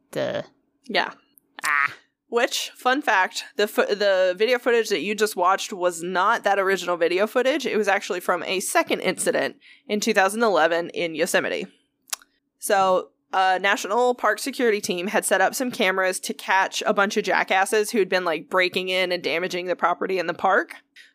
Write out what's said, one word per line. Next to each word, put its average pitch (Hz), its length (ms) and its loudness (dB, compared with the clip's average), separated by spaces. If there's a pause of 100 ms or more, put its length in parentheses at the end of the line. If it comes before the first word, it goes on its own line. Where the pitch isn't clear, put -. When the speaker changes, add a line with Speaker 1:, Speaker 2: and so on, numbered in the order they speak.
(120)
Speaker 1:
to 117 320 -4 (400)
Speaker 2:
Yeah. 190 280 -2 (520)
Speaker 1:
Ah. 143 280 0 (360)
Speaker 2:
Which, - 480 -2
fun 254 240 0
fact, 208 440 0 (120)
the 208 100 2
fo-, 220 280 0
the 190 420 2
video 233 220 2
footage 233 320 0
that 190 100 0
you 202 140 -2
just 208 220 -2
watched 185 360 0
was 175 300 -2
not 185 420 0
that 196 140 2
original 185 400 0
video 175 280 2
footage. 254 380 0
It 208 140 -2
was 208 100 0
actually 196 320 0
from 180 220 -2
a 190 180 -4
second 330 400 -2
incident - 560 -2 (300)
in 208 140 -2
two 220 120 0
thousand 202 300 2
eleven 170 480 2
in 165 240 -4
Yosemite. 151 520 0 (920)
So, 190 520 2 (220)
a 185 260 2
National 214 560 2
Park 214 240 0
security 233 420 0
team 180 280 -4
had 190 160 0
set 190 160 2
up 185 140 2
some 254 160 -4
cameras 185 500 0
to - 140 -8
catch - 520 0
a 214 80 2
bunch 202 220 0
of 208 80 -2
jackasses 190 680 0
who 233 80 -2
had 185 100 2
been, 185 160 0
like, 160 240 -4
breaking 185 400 0
in 185 240 0
and 175 100 -4
damaging 175 440 -4
the 175 100 -2
property 185 420 -2
in 170 80 -2
the 170 80 -4
park. 208 400 0 (400)